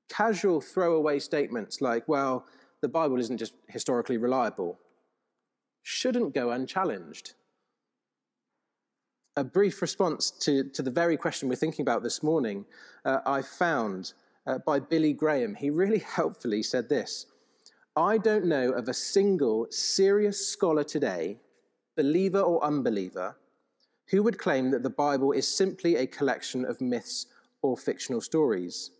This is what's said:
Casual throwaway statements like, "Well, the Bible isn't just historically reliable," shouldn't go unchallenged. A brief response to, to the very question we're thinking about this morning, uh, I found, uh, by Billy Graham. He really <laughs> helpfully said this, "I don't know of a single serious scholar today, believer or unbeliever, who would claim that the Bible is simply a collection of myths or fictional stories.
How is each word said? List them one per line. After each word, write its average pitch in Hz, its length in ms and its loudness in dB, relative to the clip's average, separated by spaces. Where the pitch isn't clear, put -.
Casual 196 520 2
throwaway 156 580 2
statements 135 600 -4
like, 117 280 0
"Well, 135 400 0
the 143 60 0
Bible 139 320 0
isn't 117 180 -2
just 110 160 -8
historically 120 500 -2
reliable," 110 600 -2
shouldn't 233 500 0
go 123 160 0
unchallenged. 123 840 -4
A 139 80 0
brief 185 380 0
response 165 500 0
to, 139 380 0
to - 120 -6
the 131 80 -2
very 170 280 2
question 151 320 -4
we're 127 60 -2
thinking 156 280 -2
about 117 200 0
this 120 200 -6
morning, 117 420 0
uh, 135 200 2
I 135 160 0
found, 117 720 -2
uh, 131 120 0
by 143 200 0
Billy 156 340 2
Graham. 131 420 0
He 143 140 -2
really 190 300 2
<laughs> - 180 -12
helpfully 117 460 0
said 123 260 -2
this, - 380 -2
"I 190 220 2
don't 214 280 2
know 131 260 2
of 120 160 -2
a 127 60 -2
single 143 760 2
serious 202 800 2
scholar 156 360 2
today, 104 580 -2
believer 175 460 2
or 175 220 2
unbeliever, 110 720 -2
who 196 140 4
would 226 160 2
claim 131 320 0
that 123 120 0
the 131 60 0
Bible 139 440 2
is 131 140 0
simply 180 480 0
a 131 120 0
collection 127 580 -4
of 123 160 -4
myths 120 460 -4
or 127 160 0
fictional - 440 -4
stories. 110 800 0